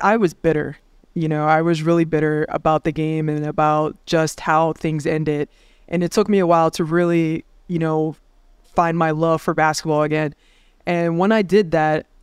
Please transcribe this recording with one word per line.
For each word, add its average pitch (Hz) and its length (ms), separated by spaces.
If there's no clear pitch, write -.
I 208 140
was 190 180
bitter. 151 420
You 160 120
know, 151 200
I 160 160
was 165 180
really 170 240
bitter 156 440
about 156 340
the 165 80
game 156 360
and 151 180
about 151 600
just 160 360
how 160 320
things 156 340
ended. 151 420
And 175 120
it 170 80
took 202 180
me 202 80
a 185 80
while 165 260
to 180 120
really, 165 600
you 170 120
know, 156 360
find 170 200
my 165 160
love 160 300
for 165 140
basketball 156 480
again. 151 320
And 170 340
when 196 120
I 220 100
did 185 300
that, 156 340